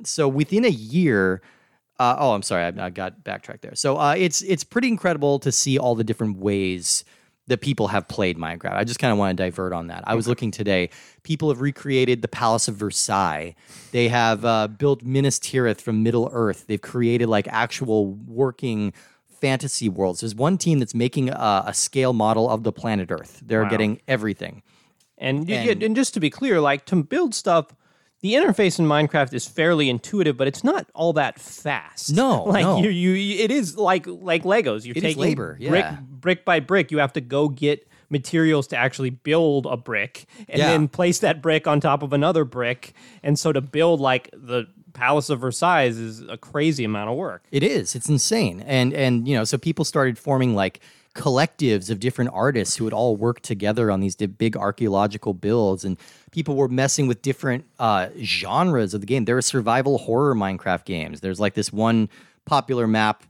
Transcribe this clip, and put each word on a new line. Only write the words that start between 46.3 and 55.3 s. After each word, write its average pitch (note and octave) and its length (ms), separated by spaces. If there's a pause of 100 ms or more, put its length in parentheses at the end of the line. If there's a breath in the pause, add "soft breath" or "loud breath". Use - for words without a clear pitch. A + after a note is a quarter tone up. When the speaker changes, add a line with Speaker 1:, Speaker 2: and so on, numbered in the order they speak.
Speaker 2:
crazy D3 460
amount G#2+ 260
of A#2+ 60
work. C#3+ 340
Speaker 1:
It C#3+ 140
is. F#3+ 320
It's B2 140
insane. C3+ 580
And, C3+ 260
and, B2+ 340
you C#3+ 80
know, A2 100
so - 120
people D#3+ 260
started C3 360
forming, C3 340
like, G2 260 (360 soft breath)
collectives B2+ 760
of G#2+ 100
different B2 340
artists A#2 440
who A#2 80
would A2 80
all A2+ 240
work A#2 240
together G#2+ 500
on F#2+ 80
these F#2+ 160
di-, G#2+ 120
big A2 280
archaeological G2+ 800